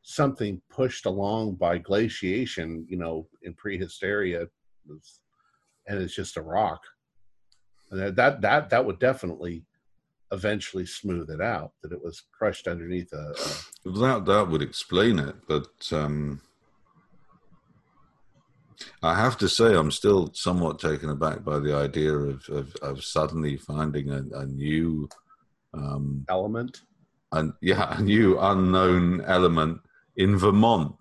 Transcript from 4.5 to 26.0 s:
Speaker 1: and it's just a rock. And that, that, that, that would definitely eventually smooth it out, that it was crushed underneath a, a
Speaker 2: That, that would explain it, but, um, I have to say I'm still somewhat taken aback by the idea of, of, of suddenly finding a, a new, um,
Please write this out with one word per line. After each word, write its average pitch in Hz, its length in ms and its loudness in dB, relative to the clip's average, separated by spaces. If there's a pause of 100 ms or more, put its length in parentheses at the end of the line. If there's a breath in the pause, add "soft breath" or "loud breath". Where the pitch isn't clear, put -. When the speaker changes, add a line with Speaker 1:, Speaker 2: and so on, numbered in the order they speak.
Speaker 1:
and 98 140 -4
it's 87 140 -6
just 92 220 -8
a 80 40 -8
rock. 85 400 -2 (1080)
And 95 80 -6
that, 95 160 -4
that, 127 260 4
that, 110 280 2
that 123 160 4
would 90 140 -4
definitely 87 680 -2 (680)
eventually 95 540 -4
smooth 87 440 -6
it 78 120 -6
out, 90 320 -4 (100)
that 80 80 -12
it 82 100 -10
was 82 300 -12
crushed - 360 -4
underneath 87 440 -6
a, 76 220 -12 (520 loud breath)
a 92 140 -8
Speaker 2:
That, 120 260 2
that 98 220 4
would 78 140 0
explain 92 580 2
it, 71 160 -6 (120)
but, 73 200 -2 (240)
um, 73 500 -4 (2500 loud breath)
I 82 120 2
have 101 240 2
to 95 100 2
say 113 260 6
I'm 76 160 4
still 98 420 4
somewhat 85 460 -2
taken 78 320 -2
aback 78 320 -2
by 76 160 -2
the 73 160 0
idea 73 400 0
of, 71 340 -4
of, 71 280 -8
of 69 260 -8
suddenly 76 540 -2
finding 73 520 -4
a, 69 140 -4 (160)
a 69 60 -8
new, 76 640 -2 (680 soft breath)
um, 71 560 -6